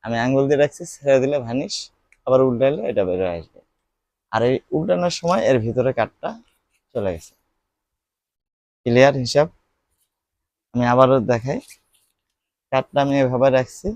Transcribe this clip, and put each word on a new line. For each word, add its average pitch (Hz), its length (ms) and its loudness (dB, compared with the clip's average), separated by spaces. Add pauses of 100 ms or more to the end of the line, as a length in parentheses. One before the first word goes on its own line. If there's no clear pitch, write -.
আমি 117 180 -6
আঙ্গুল 135 260 2
দিয়ে 143 140 2
রাখছি, 147 200 -4 (100)
ছেড়ে 139 300 2
দিলে 143 220 -2
ভ্যানিশ, 135 280 -6 (520)
আবার 131 220 4
উল্টাইলে 131 340 0 (100)
এটা 101 180 0
বের 90 140 -2
হয়ে 90 160 -4
আসবে। - 200 -20 (720)
আর 110 160 0
এই 131 60 0 (200)
উল্টানোর 175 440 -2
সময় 170 300 -2
এর 131 160 4
ভিতরে 120 320 -2
কার্ডটা 117 320 -6 (640)
চলে 104 220 -4
গেছে। - 180 -18 (1500)
ক্লিয়ার 131 380 6
হিসাব? 143 240 2 (1300)
আমি 123 100 -2 (100)
আবারও 131 240 6 (140)
দেখাই, 123 280 -2 (1120)
কার্ডটা 135 340 -2
আমি 139 180 -2
এভাবে 127 240 0 (100)
রাখছি 127 380 -6